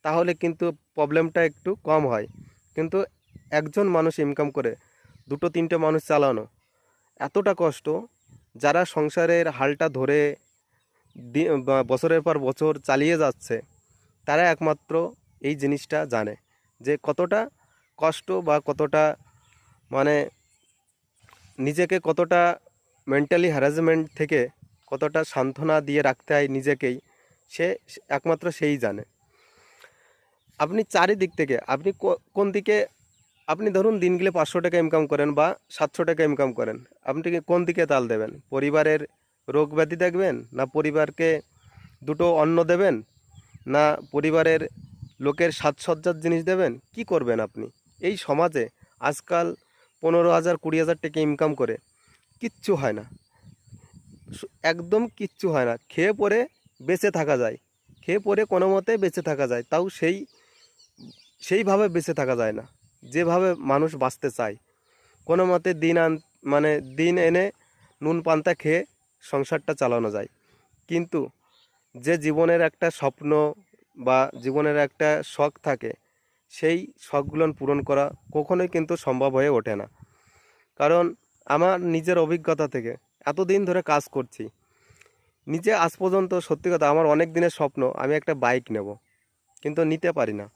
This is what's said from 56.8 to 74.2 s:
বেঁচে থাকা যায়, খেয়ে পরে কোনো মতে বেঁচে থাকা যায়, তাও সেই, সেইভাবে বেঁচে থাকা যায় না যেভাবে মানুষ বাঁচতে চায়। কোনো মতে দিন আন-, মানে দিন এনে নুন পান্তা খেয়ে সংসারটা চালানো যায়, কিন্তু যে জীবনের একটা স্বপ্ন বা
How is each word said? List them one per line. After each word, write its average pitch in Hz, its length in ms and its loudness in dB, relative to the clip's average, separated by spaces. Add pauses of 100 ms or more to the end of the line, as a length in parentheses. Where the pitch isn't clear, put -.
বেঁচে 180 300 0
থাকা 151 320 0
যায়, 117 140 -2 (460)
খেয়ে 190 240 -2
পরে 202 180 2
কোনো 185 240 2
মতে 190 240 2 (100)
বেঁচে 180 200 -2
থাকা 147 240 -2
যায়, 120 240 -2
তাও 165 200 2
সেই, 175 260 -2 (1300)
সেইভাবে 196 460 2
বেঁচে 165 260 -2
থাকা 135 220 0
যায় 110 220 -2
না 113 60 -12 (380)
যেভাবে 170 460 0 (160)
মানুষ 143 320 2
বাঁচতে 131 340 -2
চায়। 107 260 -6 (720)
কোনো 170 200 2
মতে 180 280 0
দিন 165 240 0
আন-, 160 240 2 (300)
মানে 147 180 2 (260)
দিন 170 220 0
এনে 175 260 2 (560)
নুন 156 220 -2
পান্তা 160 320 0
খেয়ে 160 260 0 (440)
সংসারটা 147 500 -4
চালানো 120 360 0
যায়, 104 180 -6 (600)
কিন্তু 170 320 -2 (720)
যে 127 240 -2
জীবনের 160 420 2
একটা 165 300 0
স্বপ্ন 147 400 -4 (640)
বা 127 220 2 (240)